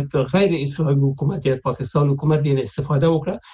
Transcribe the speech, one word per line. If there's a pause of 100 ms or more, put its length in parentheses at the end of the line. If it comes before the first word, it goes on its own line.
(140)
د (180)
غیر
اسلامي
حکومت
یا
پاکستان
حکومت
دې
نه
استفاده
وکړه (160)